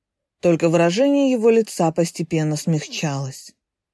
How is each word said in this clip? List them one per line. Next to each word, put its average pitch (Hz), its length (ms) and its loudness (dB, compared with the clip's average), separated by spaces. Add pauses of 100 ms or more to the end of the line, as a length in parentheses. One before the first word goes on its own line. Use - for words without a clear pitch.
(400)
Только 170 300 2
выражение 254 640 2
его 233 180 2
лица 220 420 0
постепенно 160 640 -2
смягчалось, 147 960 -6 (400)